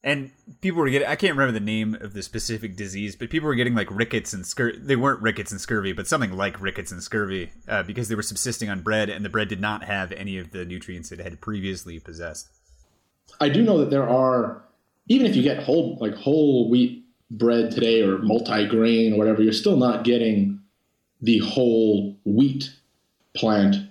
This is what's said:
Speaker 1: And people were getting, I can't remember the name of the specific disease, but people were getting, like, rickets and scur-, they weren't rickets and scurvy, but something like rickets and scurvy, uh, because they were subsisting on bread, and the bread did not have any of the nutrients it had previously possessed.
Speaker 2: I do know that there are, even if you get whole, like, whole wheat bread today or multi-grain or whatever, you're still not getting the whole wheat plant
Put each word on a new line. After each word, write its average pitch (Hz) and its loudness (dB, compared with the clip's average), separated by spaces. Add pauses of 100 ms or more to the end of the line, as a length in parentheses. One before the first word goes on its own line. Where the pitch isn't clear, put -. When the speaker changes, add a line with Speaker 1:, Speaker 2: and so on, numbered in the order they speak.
Speaker 1:
And 139 -2 (280)
people 170 -2
were 139 2
getting, 139 2
I 151 -2
can't 185 0
remember 127 2
the 101 -4
name 110 -2
of 101 -14
the 101 -10
specific 107 -8
disease, 98 -8
but 117 -12
people 156 -2
were 143 0
getting, 123 2
like, 104 0
rickets 110 -4
and 92 -10
scur-, 120 -4
they 135 0
weren't 127 0
rickets 107 -4
and 98 -10
scurvy, 98 -4
but 95 -8
something 117 -2
like 95 -4
rickets 95 -8
and 90 -12
scurvy, 98 -6 (180)
uh, 101 -2
because 107 -8
they 113 -4
were 104 -6
subsisting 110 -6
on 95 -6
bread, 107 -2
and 87 -8
the 101 -6
bread 107 -2
did 98 -6
not 107 -4
have 95 -6
any 95 -10
of 87 -12
the 90 -10
nutrients 87 -14
it 85 -16
had 87 -14
previously 95 -8
possessed. 82 -14 (920)
Speaker 2:
I 147 2
do 160 4
know 208 6
that 143 2
there 139 2
are, 127 2 (460)
even 254 4
if 143 2
you 123 4
get - 0
whole, 147 0
like, 104 -2
whole 139 4
wheat 123 2 (260)
bread 117 2
today 113 4
or 95 2
multi-grain 110 2
or 107 2
whatever, 107 4
you're 110 6
still 185 2
not 117 2
getting 110 2 (640)
the 113 4
whole 110 2
wheat 135 2 (680)
plant 101 4 (160)